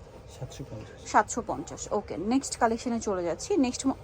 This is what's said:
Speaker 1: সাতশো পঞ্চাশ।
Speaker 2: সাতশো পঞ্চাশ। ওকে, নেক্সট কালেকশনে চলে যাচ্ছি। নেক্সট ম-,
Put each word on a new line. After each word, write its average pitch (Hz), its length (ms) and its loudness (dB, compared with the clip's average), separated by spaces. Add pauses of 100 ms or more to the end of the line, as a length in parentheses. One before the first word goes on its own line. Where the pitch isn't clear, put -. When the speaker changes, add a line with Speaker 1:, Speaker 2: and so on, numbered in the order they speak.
(400)
Speaker 1:
সাতশো - 300 -10
পঞ্চাশ। - 400 -12
Speaker 2:
সাতশো 226 360 6
পঞ্চাশ। 135 460 -6
ওকে, 202 240 -2
নেক্সট 226 400 0
কালেকশনে 233 440 2
চলে 185 240 0
যাচ্ছি। 170 320 0
নেক্সট 254 300 4
ম-, 262 60 4 (120)